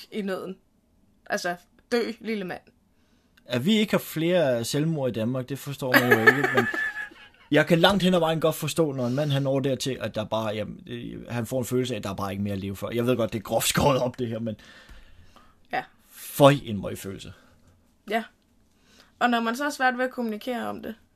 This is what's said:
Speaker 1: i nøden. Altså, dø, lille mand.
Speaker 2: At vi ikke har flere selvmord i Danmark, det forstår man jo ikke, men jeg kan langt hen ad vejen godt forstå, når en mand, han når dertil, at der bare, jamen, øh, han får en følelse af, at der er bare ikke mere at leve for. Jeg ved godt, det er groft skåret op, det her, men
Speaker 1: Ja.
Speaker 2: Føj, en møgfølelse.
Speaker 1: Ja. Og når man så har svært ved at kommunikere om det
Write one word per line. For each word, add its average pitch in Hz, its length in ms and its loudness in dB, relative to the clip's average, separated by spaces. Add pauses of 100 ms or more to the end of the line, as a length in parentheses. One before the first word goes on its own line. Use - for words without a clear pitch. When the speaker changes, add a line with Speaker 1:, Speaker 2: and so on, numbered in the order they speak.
(120)
Speaker 1:
i 214 100 -6
nøden. 190 340 -6 (720)
Altså, 180 260 -2 (360)
dø, 240 100 2 (180)
lille 208 240 -4
mand. 175 160 -10 (880)
Speaker 2:
At 123 200 -2
vi 208 120 4
ikke 214 140 2
har - 60 4
flere 156 680 2
selvmord 147 460 0
i - 20 -8
Danmark, 123 360 -2
det 139 100 -8
forstår 139 420 -6
man 240 120 4
jo - 80 6
ikke, 139 340 4
men 403 100 4 (840)
jeg 147 160 6
kan 170 120 4
langt 185 240 6
hen 185 120 4
ad 180 40 4
vejen 160 220 2
godt 156 140 2
forstå, 151 380 0
når 127 140 -2
en 120 80 0
mand, 147 160 0
han 139 120 2
når 135 180 2
dertil, 131 400 -2
at 107 140 -6
der 107 100 -4
bare, 110 240 -2
jamen, 107 380 -6
øh, 117 440 -12
han 117 160 -4
får 131 120 -4
en 123 60 -2
følelse 123 300 0
af, 107 40 -4
at 98 60 -8
der 101 60 -4
er 95 40 -6
bare 98 180 -4
ikke 98 100 -4
mere 101 120 -2
at 98 60 -4
leve 98 160 -6
for. - 140 -8
Jeg 120 160 0
ved 123 100 4
godt, 110 160 0
det 113 60 -4
er 101 40 -6
groft - 260 0
skåret 131 340 4
op, 123 160 -2
det - 100 -2
her, 113 100 -4
men 113 180 -6 (1160)
Speaker 1:
Ja. - 100 -2 (560)
Speaker 2:
Føj, 143 160 10 (100)
en 104 180 -6
møgfølelse. 98 500 -10 (800)
Speaker 1:
Ja. 220 140 -2 (920)
Og 240 120 2
når 233 100 2
man 226 160 -2
så 277 60 -4
har 294 80 0
svært 254 280 0
ved 254 60 2
at 254 60 -2
kommunikere 226 580 -4
om - 140 -8
det 220 120 -10 (220)